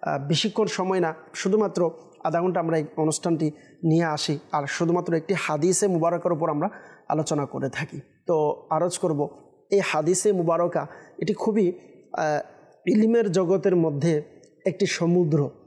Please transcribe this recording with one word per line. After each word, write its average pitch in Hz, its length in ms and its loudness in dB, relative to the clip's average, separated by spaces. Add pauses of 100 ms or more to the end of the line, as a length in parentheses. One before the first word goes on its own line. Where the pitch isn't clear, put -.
আহ, 147 160 -4
বেশিক্ষণ 165 480 -2
সময় 185 340 -2
না, 160 140 -2 (200)
শুধুমাত্র 190 560 0 (340)
আধা 170 160 0
ঘন্টা 180 200 0
আমরা 165 180 0
এই 151 60 -2 (120)
অনুষ্ঠানটি 156 540 0 (340)
নিয়ে 165 200 4
আসি, 151 340 -2 (140)
আর 147 140 -2
শুধুমাত্র 170 480 -2
একটি 160 200 -2
হাদিসে 170 520 0
মুবারকার 170 460 0
উপর 160 180 -2
আমরা 156 200 -2 (380)
আলোচনা 147 380 -2
করে 139 240 -6
থাকি। 147 300 -10 (260)
তো 156 440 0
আরজ 170 280 0
করব, 147 300 -2 (420)
এই 202 100 4
হাদিসে 180 520 2
মুবারকা 170 540 0 (320)
এটি 170 140 -2
খুবই, 202 400 2 (400)
আহ, 151 280 -2 (460)
ইলমের 220 460 2
জগতের 185 440 2
মধ্যে 156 460 2 (440)
একটি 190 200 0
সমুদ্র 165 640 2 (160)